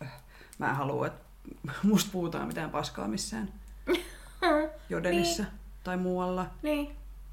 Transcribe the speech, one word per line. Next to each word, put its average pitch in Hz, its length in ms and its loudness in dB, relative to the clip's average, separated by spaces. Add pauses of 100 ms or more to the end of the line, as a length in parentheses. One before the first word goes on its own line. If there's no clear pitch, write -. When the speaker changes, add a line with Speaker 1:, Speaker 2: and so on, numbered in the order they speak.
(580)
Speaker 1:
mä 143 120 2
en 135 60 2
halua, 139 300 0
että - 180 -6 (580)
musta 202 300 8
puhutaan 160 360 0
mitään 160 220 -4
paskaa 160 380 -2
missään 214 440 -2 (340)
Speaker 2:
<laughs> 302 60 4 (1000)
Speaker 1:
Jodelissa 185 520 4
Speaker 2:
Niin. 190 100 -2 (320)
Speaker 1:
tai 180 120 0
muualla. 180 500 2 (160)
Speaker 2:
Niin. 294 280 2 (420)